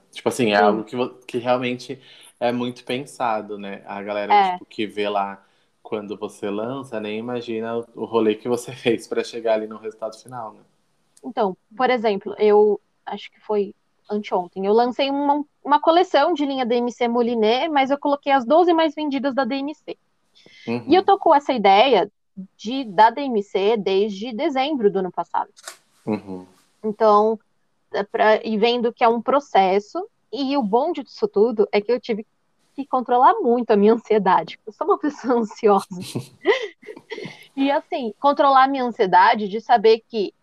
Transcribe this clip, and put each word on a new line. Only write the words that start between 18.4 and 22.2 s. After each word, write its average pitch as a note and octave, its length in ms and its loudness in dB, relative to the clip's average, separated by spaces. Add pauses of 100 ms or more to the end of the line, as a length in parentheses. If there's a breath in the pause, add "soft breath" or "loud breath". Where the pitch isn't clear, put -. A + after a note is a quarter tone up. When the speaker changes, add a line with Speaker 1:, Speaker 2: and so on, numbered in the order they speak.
Speaker 2:
doze E4 280 4
mais D#4+ 220 0
vendidas C#4 400 -4
da C4+ 100 0
D B3+ 100 -4
M C#4 200 -6
C. - 220 -16 (680 soft breath)
Speaker 1:
Uhum. A#2+ 220 -6
Speaker 2:
E D4+ 80 4
eu F#4+ 100 4
tô G4 140 4
com E4 160 4
essa C#4+ 180 0
ideia G3+ 580 4 (460)